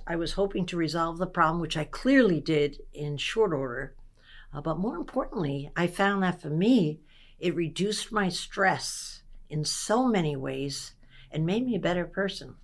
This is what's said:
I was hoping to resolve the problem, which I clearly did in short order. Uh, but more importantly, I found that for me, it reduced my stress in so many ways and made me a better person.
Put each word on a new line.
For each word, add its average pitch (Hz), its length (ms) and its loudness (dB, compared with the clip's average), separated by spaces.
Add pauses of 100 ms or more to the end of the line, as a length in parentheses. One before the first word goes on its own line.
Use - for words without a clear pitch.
I 170 100 -4
was 165 180 -2
hoping 196 340 0
to 175 100 -4
resolve 165 400 0
the 180 80 -2
problem, 170 340 2
which 160 160 -2
I 151 100 -2
clearly 247 540 4
did 147 380 2 (160)
in 147 240 -6
short 214 340 0
order. 135 440 -4 (580)
Uh, 143 80 -8
but 156 160 -2
more 220 180 -2
importantly, 170 800 -4
I 175 120 2
found 196 340 2
that 180 180 2
for 147 120 -6
me, 170 480 4 (400)
it 170 160 0
reduced 170 560 -2
my 202 180 2
stress - 960 -2 (260)
in 151 160 -4
so 233 400 2
many 180 300 2
ways 135 580 -6 (380)
and 156 160 0
made 220 180 2
me 247 80 0
a 190 60 0
better 175 260 0
person. 190 580 -6